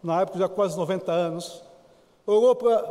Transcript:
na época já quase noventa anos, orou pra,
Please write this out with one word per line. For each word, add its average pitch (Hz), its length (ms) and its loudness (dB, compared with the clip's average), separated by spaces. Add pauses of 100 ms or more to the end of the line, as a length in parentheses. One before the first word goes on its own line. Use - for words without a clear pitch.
na 170 180 0
época 190 180 -2
já 185 80 2
quase 185 300 -2
noventa 185 360 -4
anos, 165 500 -4 (640)
orou 226 280 4
pra, 233 360 2